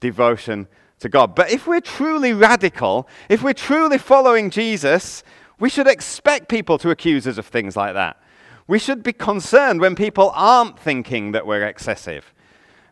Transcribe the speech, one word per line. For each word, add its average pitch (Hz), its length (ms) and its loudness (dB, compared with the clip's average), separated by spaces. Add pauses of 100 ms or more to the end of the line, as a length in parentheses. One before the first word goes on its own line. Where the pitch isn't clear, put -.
devotion 113 680 -2 (320)
to 120 100 -8
God. 120 240 2
But 202 160 0
if 247 160 -4
we're 339 140 0
truly 294 520 -4
radical, 196 720 2 (220)
if 214 140 2
we're 269 100 0
truly 302 460 0
following 247 500 4
Jesus, 185 760 -2 (360)
we 240 100 0
should 269 180 0
expect - 640 0
people 185 300 -2
to 170 120 -2
accuse 151 360 0
us 123 100 -6
of 107 100 -10
things 101 300 -6
like 101 160 -4
that. 90 300 -6 (440)
We 196 120 0
should 254 240 -4
be 240 100 -4
concerned 214 680 0
when 185 160 0
people 202 380 0
aren't 220 440 2
thinking 120 540 -6
that 104 140 -4
we're 104 200 -2
excessive, 92 640 -10 (600)